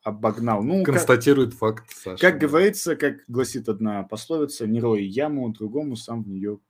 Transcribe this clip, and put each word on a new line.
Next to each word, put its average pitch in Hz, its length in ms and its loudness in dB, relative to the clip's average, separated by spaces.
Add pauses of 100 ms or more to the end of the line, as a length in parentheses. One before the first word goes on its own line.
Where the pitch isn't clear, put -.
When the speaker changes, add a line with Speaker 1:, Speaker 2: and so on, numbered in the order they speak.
Speaker 1:
обогнал. 110 600 -2
Ну, 180 220 2
как 139 100 2
Speaker 2:
Констатирует 131 580 4
факт, - 400 -4
Саша, - 280 -8
Speaker 1:
как 175 180 4
Speaker 2:
да. 151 80 2
Speaker 1:
говорится, 170 480 2
как - 320 -4
гласит 123 400 -2
одна 104 360 -2
пословица, 143 640 -4
«Не 113 140 0
рой 110 240 2
яму, 127 480 -4
другому 120 460 -6
сам 113 260 -8
в 101 60 -10
нее 101 300 -8 (100)